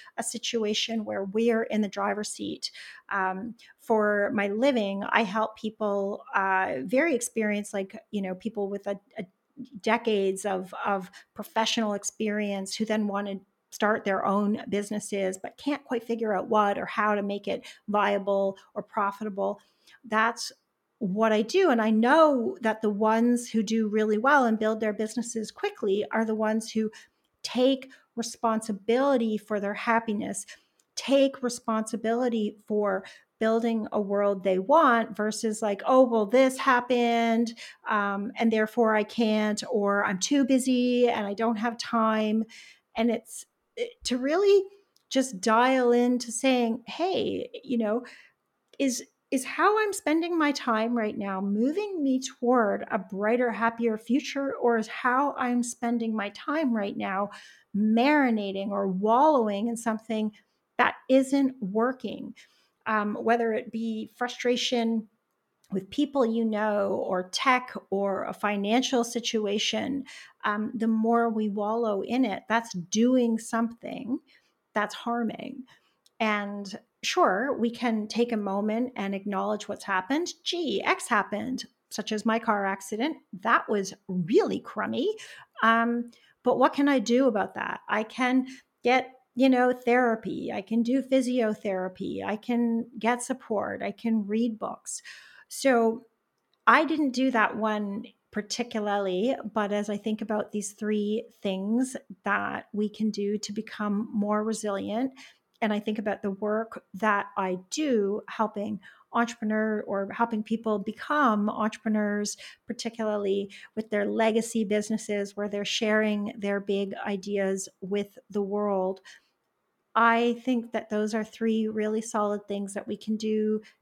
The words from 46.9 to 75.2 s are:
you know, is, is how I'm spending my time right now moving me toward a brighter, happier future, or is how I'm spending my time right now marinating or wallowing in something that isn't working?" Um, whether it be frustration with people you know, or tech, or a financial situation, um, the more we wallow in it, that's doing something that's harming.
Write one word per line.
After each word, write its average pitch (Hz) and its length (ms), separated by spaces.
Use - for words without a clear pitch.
you 240 160
know, 226 260
is, 269 260
is 262 140
how 415 340
I'm 415 140
spending 330 440
my 294 140
time 233 440
right 214 220
now 196 220
moving 294 640
me 262 160
toward 233 720
a 214 80
brighter, 214 520
happier 233 460
future, 277 560
or 233 240
is 220 100
how 269 500
I'm 247 260
spending 233 520
my 208 140
time 285 460
right 208 200
now 202 340
marinating 214 920
or 196 180
wallowing 220 800
in 233 100
something 220 560
that - 180
isn't 262 520
working?" 220 720
Um, 208 280
whether 233 380
it 220 180
be 220 440
frustration 240 920
with 190 180
people 285 360
you 226 180
know, 208 640
or 185 220
tech, 247 440
or 196 360
a - 80
financial 220 720
situation, 220 1000
um, 208 320
the 226 120
more 233 420
we 214 180
wallow 208 540
in 254 240
it, - 240
that's 226 240
doing 226 640
something 233 800
that's 208 220
harming. 240 680